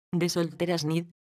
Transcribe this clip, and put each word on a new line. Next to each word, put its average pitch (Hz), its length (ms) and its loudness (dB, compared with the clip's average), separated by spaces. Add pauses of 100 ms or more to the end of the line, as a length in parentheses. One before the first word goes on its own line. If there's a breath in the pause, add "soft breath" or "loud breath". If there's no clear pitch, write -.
(140)
de 175 140 2
Solteras 170 560 -2
Nid, 160 220 0 (180)